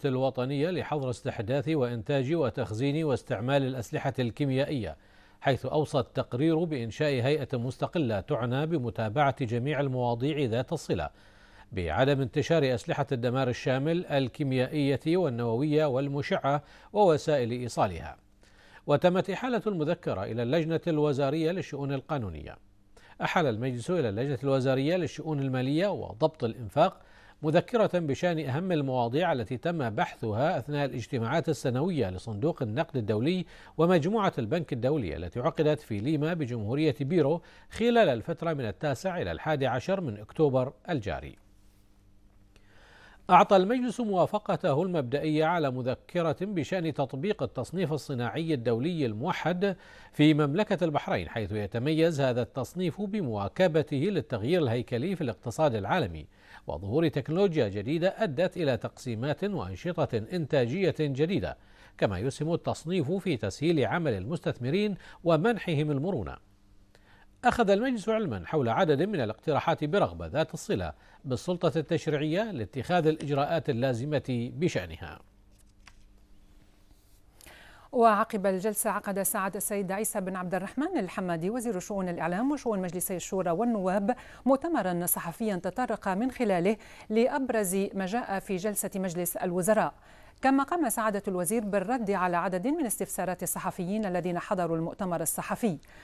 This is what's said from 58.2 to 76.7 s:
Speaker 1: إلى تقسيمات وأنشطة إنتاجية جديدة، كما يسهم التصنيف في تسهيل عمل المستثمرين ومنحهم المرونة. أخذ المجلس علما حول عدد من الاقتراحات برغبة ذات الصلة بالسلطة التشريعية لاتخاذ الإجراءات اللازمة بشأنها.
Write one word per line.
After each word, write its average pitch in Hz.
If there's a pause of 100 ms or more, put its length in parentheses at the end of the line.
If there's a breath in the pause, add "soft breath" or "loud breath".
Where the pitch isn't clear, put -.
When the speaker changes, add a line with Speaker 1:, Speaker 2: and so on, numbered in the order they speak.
Speaker 1:
إلى 139
تقسيمات 123
وأنشطة 156 (100)
إنتاجية 151
جديدة، 139 (400 loud breath)
كما 98
يسهم 151
التصنيف 156
في 185
تسهيل 139
عمل 143
المستثمرين 151 (280 loud breath)
ومنحهم 165
المرونة. 135 (1080 soft breath)
أخذ 240
المجلس 220
علما 175
حول 135
عدد 147
من 190
الاقتراحات 139
برغبة 117
ذات 151
الصلة 98 (320 soft breath)
بالسلطة 156
التشريعية 160
لاتخاذ 147
الإجراءات 147
اللازمة 123
بشأنها. 90 (2750 loud breath)